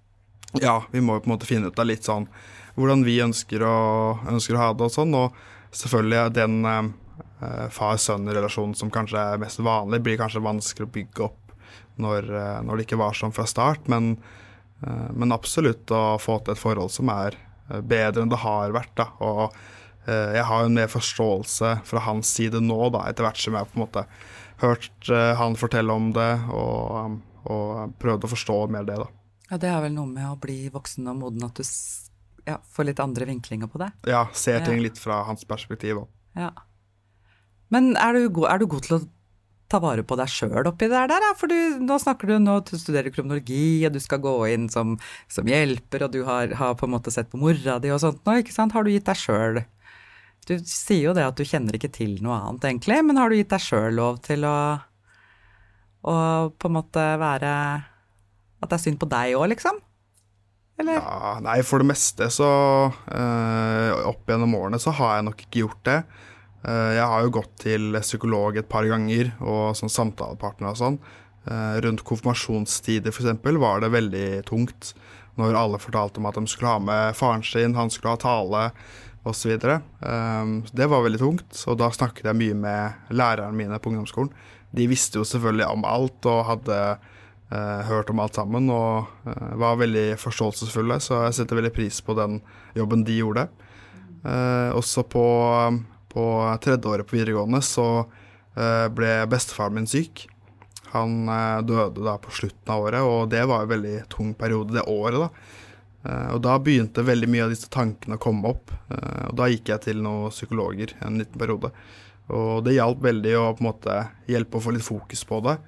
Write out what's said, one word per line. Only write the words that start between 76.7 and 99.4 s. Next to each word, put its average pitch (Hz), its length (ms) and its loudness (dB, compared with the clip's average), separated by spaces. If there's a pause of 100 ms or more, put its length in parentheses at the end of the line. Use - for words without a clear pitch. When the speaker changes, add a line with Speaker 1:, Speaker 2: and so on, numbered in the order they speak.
Speaker 1:
ha 107 60 2
med 107 360 2
faren 113 300 2
sin, 117 300 2
han 117 180 0
skulle 117 240 -2
ha - 80 -14
tale, 107 400 2 (580)
og 113 140 -4
så 113 160 0
videre. 127 240 2 (260)
Ehm, 110 540 -2 (180)
det 135 160 2
var 139 140 6
veldig 110 160 2
tungt, 156 460 -2
og 120 120 0
da 120 160 2
snakket - 320 -2
jeg 110 80 2
mye 110 240 2
med 104 560 -4
lærerne 110 400 2
mine 107 240 -4
på 113 140 -4
ungdomsskolen. 110 400 -4 (400)
De 120 160 2
visste - 260 0
jo 107 80 0
selvfølgelig 110 460 0
om 104 180 -2
alt, 127 400 0
og 117 220 4
hadde, 107 300 -2 (720)
eh, 104 340 -4
hørt 110 220 0
om 110 100 0
alt 104 160 -2
sammen, 113 340 0
og, 113 380 0 (180)
eh, 117 300 -8
var 117 240 2
veldig 110 400 2
forståelsesfulle, 113 800 -2
så 120 260 0
jeg 120 140 0
setter 117 160 -2
veldig 117 180 0
pris 107 280 -4
på 110 140 -4
den 104 260 -2 (340)
jobben 113 300 2
de 113 160 0
gjorde. 113 260 0 (800)
Eh, 123 500 0
også 120 320 0
på, 120 160 2 (840)
på 113 180 0 (320)
tredje 127 320 2
året 101 160 -2
på - 80 -2
videregående 113 480 2
så, 117 420 2 (520)
eh, 113 320 2
ble 113 380 2
bestefaren 110 460 -2